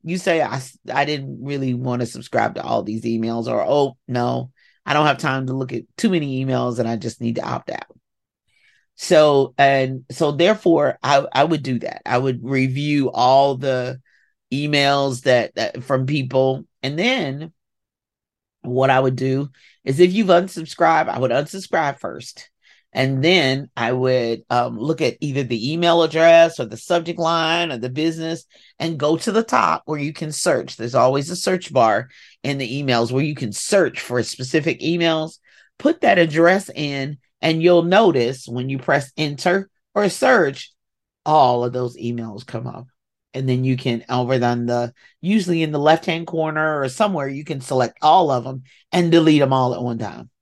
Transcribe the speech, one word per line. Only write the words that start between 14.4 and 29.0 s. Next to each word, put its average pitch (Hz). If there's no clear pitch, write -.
emails 139
that, 123
that 113
from 131
people. 131
And 143
then 165
what 131
I 131
would 131
do 131
is 135
if 180
you've 202
unsubscribed, 165
I -
would 123
unsubscribe 151
first. -
And 135
then 143
I 120
would, 127
um, 120
look 156
at 127
either 139
the 120
email 170
address 165
or 135
the 117
subject 170
line 165
or 123
the 123
business 160
and 165
go 151